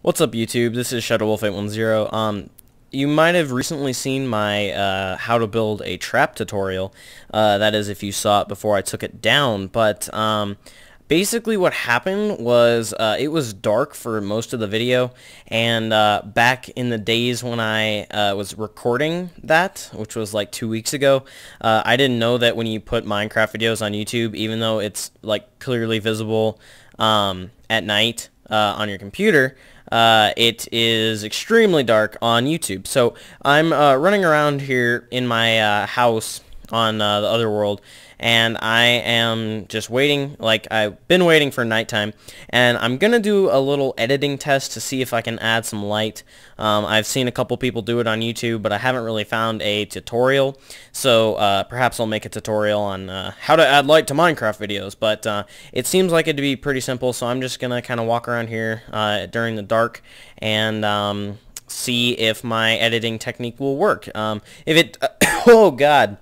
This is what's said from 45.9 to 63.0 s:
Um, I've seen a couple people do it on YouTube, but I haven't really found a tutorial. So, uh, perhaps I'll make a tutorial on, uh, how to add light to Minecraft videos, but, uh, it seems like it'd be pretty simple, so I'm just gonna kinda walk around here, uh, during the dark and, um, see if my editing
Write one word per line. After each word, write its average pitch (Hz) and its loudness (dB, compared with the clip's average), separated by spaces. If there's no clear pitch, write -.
Um, 107 2
I've 107 0
seen 131 -2
a 120 -2
couple 123 -4
people 117 -4
do 117 -2
it 113 0
on 110 -2
YouTube, 113 -4
but 104 -2
I 104 -2
haven't 127 -2
really 110 -4
found 113 -2
a 104 -2
tutorial. 135 -2
So, 113 2
uh, 98 2
perhaps - -2
I'll 117 0
make 107 -4
a - -10
tutorial 104 -2
on, 95 -6
uh, 95 -8
how 156 4
to 160 6
add 139 4
light 156 6
to 139 -4
Minecraft 143 0
videos, 101 -6
but, 107 -2
uh, 104 -2
it - -4
seems 185 2
like 165 2
it'd 147 -2
be 139 -2
pretty 135 -4
simple, 127 -4
so 123 -6
I'm 127 -2
just 127 -6
gonna 123 -4
kinda 117 -4
walk 117 -2
around 117 -4
here, 113 -4
uh, 104 -2
during 117 -4
the 104 -8
dark 113 -2
and, 110 0
um, 104 -2
see 120 -2
if 110 -2
my 113 0
editing 113 -2